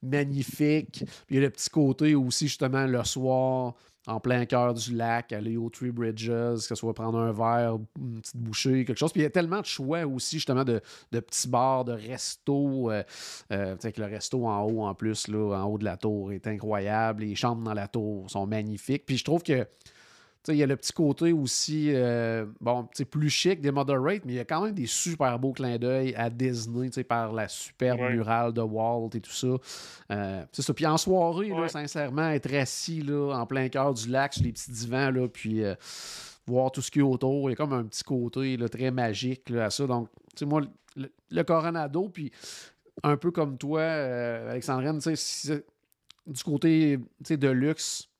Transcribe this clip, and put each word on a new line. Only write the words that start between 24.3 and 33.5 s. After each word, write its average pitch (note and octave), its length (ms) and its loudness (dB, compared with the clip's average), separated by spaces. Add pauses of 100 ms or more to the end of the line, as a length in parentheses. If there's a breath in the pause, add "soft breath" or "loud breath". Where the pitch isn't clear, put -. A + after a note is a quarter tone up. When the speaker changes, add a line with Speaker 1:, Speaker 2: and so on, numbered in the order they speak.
Speaker 1:
il - 20 -2
y B2 40 -2
a A#2 40 -4
quand D#3+ 180 -2
même G#3+ 100 0
des D3+ 140 -2
super C#3+ 500 0
beaux C3 160 0
clins A#2+ 260 -2
d'œil C3 360 0
à A#2 160 0
Disney, A#2+ 560 -2
tu B2 80 -6
sais, B2+ 100 -4
par A2+ 280 0
la A2 160 -2
superbe - 520 0
Speaker 2:
Ouais. B2 140 0
Speaker 1:
murale A#2 380 2
de A#2 100 0
Walt A2+ 520 0
et A2+ 60 -4
tout - 120 -14
ça. - 160 -2 (640 loud breath)
Euh, G2 400 -4
c'est C#3+ 100 -6
ça. D3 100 0
Puis D3+ 140 0
en D#3 100 4
soirée, F3+ 520 2
là, F3 140 -2
Speaker 3:
Ouais. E3 60 0
Speaker 1:
sincèrement, D3 600 -2
être C#3 240 0
assis, D3+ 480 -2
là, C#3+ 320 0
en A#2 120 -2
plein C3 220 0